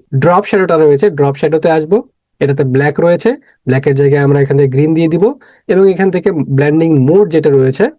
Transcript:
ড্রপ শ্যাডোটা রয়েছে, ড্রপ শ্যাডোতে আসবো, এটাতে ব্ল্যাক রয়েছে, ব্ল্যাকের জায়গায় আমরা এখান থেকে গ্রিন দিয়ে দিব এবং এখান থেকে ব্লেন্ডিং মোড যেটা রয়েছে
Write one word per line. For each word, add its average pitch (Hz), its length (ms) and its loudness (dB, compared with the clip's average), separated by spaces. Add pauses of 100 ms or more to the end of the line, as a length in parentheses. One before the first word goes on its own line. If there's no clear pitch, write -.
(140)
ড্রপ 170 300 2
শ্যাডোটা 180 320 -2
রয়েছে, 151 340 2
ড্রপ 139 260 -2
শ্যাডোতে 160 340 -2
আসবো, 160 320 0 (380)
এটাতে 143 240 -2
ব্ল্যাক 139 360 -2
রয়েছে, 175 360 0 (300)
ব্ল্যাকের 135 280 0
জায়গায় 143 280 0
আমরা 143 180 2
এখান 139 160 0
থেকে 139 120 2
গ্রিন 147 260 0
দিয়ে 165 140 0
দিব 185 260 0 (340)
এবং 190 220 2
এখান 190 200 0
থেকে 180 220 -2
ব্লেন্ডিং 147 680 0
মোড 170 300 2
যেটা 156 220 0
রয়েছে 135 480 0